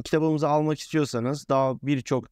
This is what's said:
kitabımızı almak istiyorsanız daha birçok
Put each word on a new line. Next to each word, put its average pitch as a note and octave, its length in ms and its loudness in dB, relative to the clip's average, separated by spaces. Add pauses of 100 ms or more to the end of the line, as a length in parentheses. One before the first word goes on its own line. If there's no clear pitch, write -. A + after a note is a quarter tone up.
kitabımızı D#3 440 0
almak D3+ 300 2
istiyorsanız C#3 680 -2
daha C3+ 340 2
birçok C3 500 -2